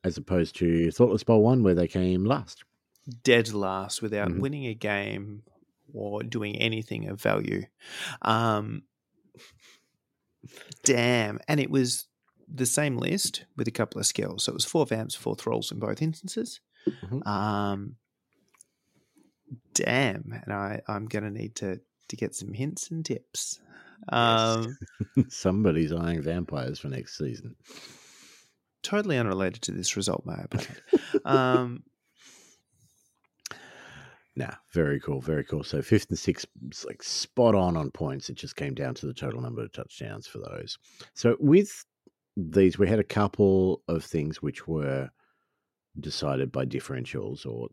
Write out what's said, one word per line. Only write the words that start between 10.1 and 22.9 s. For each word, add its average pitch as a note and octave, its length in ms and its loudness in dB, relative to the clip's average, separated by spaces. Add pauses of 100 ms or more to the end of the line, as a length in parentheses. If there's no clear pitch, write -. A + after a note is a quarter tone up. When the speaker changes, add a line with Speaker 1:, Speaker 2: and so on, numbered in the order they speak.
Speaker 2:
damn. A#2+ 540 2 (100)
And D3+ 120 2
it C3 100 -2
was B2 360 0 (460)
the B2+ 140 -2
same C#3 320 0
list - 480 -2 (100)
with A2+ 100 -2
a A2+ 60 -2
couple - 260 -4
of G#2 80 -2
skills. G2 380 -2
So - 60 0
it - 40 -6
was - 120 -2
four D#3 180 2
Vamps, A2+ 300 -4
four A2 200 -4
Thralls A2+ 380 -4
in A2 60 -8
both G#2+ 240 -4
instances. F#3+ 580 -6 (260)
Speaker 1:
Mm-hmm. - 400 -6
Speaker 2:
Um, G2+ 680 -2 (1800)
damn. A2+ 720 -2
And G2+ 80 -8
I, G2+ 340 -6
I'm G#2+ 200 -6
gonna G#2 240 -4
need G#2+ 260 -8
to, F#2+ 240 -6 (280)
to - 80 -8
get - 180 -6
some - 180 -10
hints C3+ 380 -8